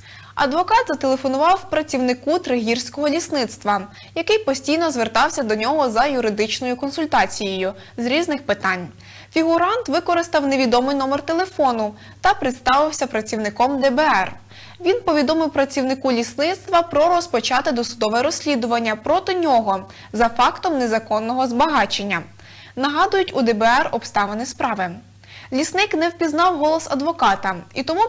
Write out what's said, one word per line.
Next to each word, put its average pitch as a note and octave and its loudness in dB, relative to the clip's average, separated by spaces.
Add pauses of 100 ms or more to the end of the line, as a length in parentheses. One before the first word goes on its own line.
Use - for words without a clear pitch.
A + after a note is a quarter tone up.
(340)
Адвокат F4+ 2
зателефонував C#4 0
працівнику C#4+ 0
Тригірського B3 -2
лісництва, C4 -2 (340)
який G4+ 2
постійно D#4 0
звертався B3+ 0
до G#3+ -2
нього B3+ 0
за A3+ 2
юридичною A#3+ -2
консультацією G#3 -2 (240)
з A#3 -4
різних D4+ 0
питань. F#3 -2 (440)
Фігурант E4+ 2
використав E4+ 0
невідомий C4 2
номер C#4 -2
телефону C#4 0 (260)
та G4 4
представився C#4 0
працівником A3 -2
Д C4+ 4
Б B3 0
Р. G#3+ 2 (480)
Він F#4+ 2
повідомив D#4 2
працівнику C4+ 0
лісництва E4+ 0
про E4+ 2
розпочате C#4 0
досудове A#3 -2
розслідування A#3 0
проти F#4 0
нього A3+ 2 (260)
за A3+ 2
фактом C#4+ 0
незаконного A3+ 0
збагачення. A3+ 0 (540)
Нагадують E4 0
у B3+ 2
Д A3+ 2
Б G#3 0
Р B3+ 4
обставини G#3+ -2
справи. G#3+ -4 (600)
Лісник F#4 0
не E4 2
впізнав E4+ 0
голос D#4 0
адвоката, B3+ 0 (180)
і C4+ -4
тому D#4+ -2